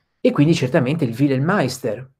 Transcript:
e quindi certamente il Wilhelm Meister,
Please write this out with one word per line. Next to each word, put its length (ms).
e 100
quindi 240
certamente 480
il 100
Wilhelm 300
Meister, 680